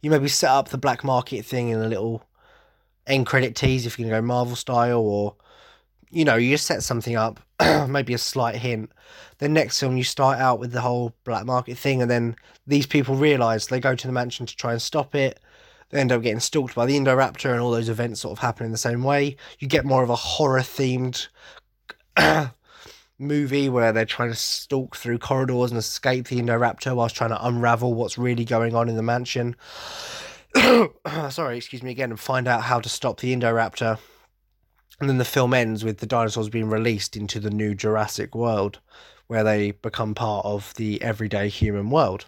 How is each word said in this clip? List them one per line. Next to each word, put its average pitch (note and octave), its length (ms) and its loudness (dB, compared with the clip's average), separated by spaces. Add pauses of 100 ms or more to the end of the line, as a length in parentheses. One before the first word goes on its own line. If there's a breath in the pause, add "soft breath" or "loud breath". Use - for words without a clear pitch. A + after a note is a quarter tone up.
(100)
maybe D3 180 4
set C3 220 2
up C3+ 180 4
the C3+ 100 -6
black B2+ 260 -2
market B2 420 0
thing A#2+ 240 -2
in A2+ 100 0
a A2 80 0
little A2+ 340 -2 (840 soft breath)
end C3+ 200 2
credit B2+ 300 0
tease C3 300 2
if A#2 120 -8
you're A2+ 100 -4
gonna A2 120 0
go A2+ 60 -2
Marvel B2 300 0
style, A#2+ 440 2
or, G#2 360 0 (760 soft breath)
you E3 140 2
know, C3 120 6
you A#2+ 140 4
just C#3+ 160 2
set - 160 -2
something A#2 340 -2
up, A2 240 -2 (200)
<clears throat> D3+ 280 4
maybe C3+ 240 0
a A#2+ 60 -2
slight A#2+ 380 -2
hint. A#2 340 -4 (480 loud breath)
Then D3 160 0
next C#3+ 260 2
film, C3 160 0
you B2+ 80 0
start C3+ 340 2
out B2+ 220 2
with A#2+ 120 -8
the A#2+ 100 -2
whole A#2+ 320 -2 (100)
black A2+ 220 -4
market B2 320 -2
thing, C3+ 240 0
and A#2+ 80 2
then A#2+ 260 0 (300 loud breath)
these C#3+ 200 2
people C3+ 280 2
realise B2+ 520 2
they B2+ 140 -2
go C3 140 2
to B2 120 -8
the B2+ 60 -4
mansion B2 320 -4
to - 100 -12
try A#2 180 -4
and A#2 100 -4
stop C#3+ 320 -4
it. C3+ 260 0 (500 soft breath)
They C#3 100 -2
end B2+ 100 4
up A#2+ 120 2
getting A2+ 180 0
stalked C3 340 -2
by A#2+ 120 2
the C#3+ 120 2
Indoraptor, C3+ 520 -2
and B2 100 0
all A#2+ 100 0
those A#2 200 -2
events A2+ 300 -4
sort - 120 -8
of G#2 60 -12
happen A#2+ 260 -4
in A2+ 80 -6
the A2 60 -6
same A#2+ 240 -2
way. C#3+ 340 0 (220 loud breath)
You C#3 100 -8
get C#3 160 2
more C3 180 4
of A#2+ 60 2
a A#2+ 80 2
horror-themed B2+ 1120 0 (880 loud breath)
<clears throat> D#3 340 4 (720 loud breath)
movie C#3+ 460 2
where A#2 240 4
they're A2+ 120 2
trying A#2+ 260 -4
to A#2 60 -6
stalk - 600 -4
through A#2+ 220 -4
corridors B2+ 520 0
and A#2 80 -2
escape B2+ 500 -2
the B2 120 -2
Indoraptor A#2+ 540 0
whilst A#2 220 0
trying A#2 140 0
to A2+ 160 -4
unravel A#2+ 480 2
what's A2+ 240 -4
really B2 260 0
going A#2 300 0
on A#2 140 2
in A2+ 80 -2
the A2+ 60 -2
mansion. A#2+ 540 -2 (1000 loud breath)
<coughs> G3+ 760 4
Sorry, C3 260 -4
excuse A#2+ 260 -12
me B2+ 80 -8
again, B2 200 -4
and A2+ 100 -8
find B2+ 260 0
out A#2 160 4
how A#2+ 180 2
to A2+ 80 -8
stop - 320 -4
the B2+ 140 0
Indoraptor. A#2 640 0 (1000 loud breath)
And C#3 80 -2
then C3 100 2
the B2 60 2
film B2+ 280 2
ends A2+ 320 0
with A2 140 -2
the - 80 -8
dinosaurs A2+ 420 0
being A2 200 -2
released A2 480 -2
into G#2 240 -6
the G#2 100 -4
new G#2 240 -2
Jurassic G#2+ 600 -2
world, A2 440 -2 (480 loud breath)
where A2+ 160 0
they G#2 300 2
become A2 420 -6
part G#2 300 -4
of G#2 300 -6
the G#2+ 280 -4
everyday G#2+ 460 -2
human G2+ 420 -2
world. B2 380 0